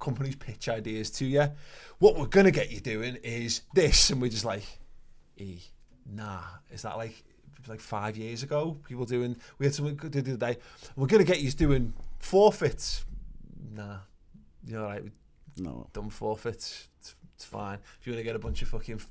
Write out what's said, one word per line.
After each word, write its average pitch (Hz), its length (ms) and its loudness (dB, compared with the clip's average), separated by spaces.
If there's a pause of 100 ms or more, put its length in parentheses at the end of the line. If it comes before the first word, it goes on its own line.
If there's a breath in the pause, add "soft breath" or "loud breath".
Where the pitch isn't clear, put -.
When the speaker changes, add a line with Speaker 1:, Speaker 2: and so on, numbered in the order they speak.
Speaker 1:
companies 135 340 -4
pitch - 360 -10
ideas 110 400 -4
to - 160 -4
you. 143 180 4 (540 loud breath)
"What 208 180 10
we're 143 100 -2
gonna 190 240 8
get 131 220 0
you 104 80 -8
doing 113 420 -4
is 117 380 -4 (140)
this," - 360 8
and 135 100 0
we're 123 100 2
just 107 160 -4
like, 110 180 -4 (720)
"E, 92 240 -12 (460)
nah." 101 340 -10 (300)
Is - 120 -14
that, 95 140 -8
like, - 260 -10 (460)
like, 110 100 -12
five 107 380 -6
years 113 260 -8
ago? 147 340 -2 (120)
People 123 160 -6
doing, 123 320 -2 (220 loud breath)
we 139 80 0
had 143 100 4
someone 147 180 -2
do 156 140 -10 (120)
the 131 120 -4
other 120 220 -2
day, - 40 -10 (380 loud breath)
"We're 135 100 0
gonna 208 160 8
get 165 180 4
you 139 120 0
doing 135 400 4 (260)
forfeits." - 840 4 (680)
Nah, 104 260 -12 (680)
you're 110 140 -8
all 107 80 -4
right. 101 160 -8
We've 104 80 -14 (460)
Speaker 2:
No. 69 340 -8
Speaker 1:
done 107 180 -8
forfeits. - 800 -8 (100)
It's, - 160 -20 (220)
it's - 80 -20
fine. 101 340 -10 (220 soft breath)
If - 60 -16
you 120 80 -8
wanna 117 100 -8
get 113 100 -4
a 110 60 -4
bunch 117 220 -2
of - 60 2
fucking 92 300 -2 (120)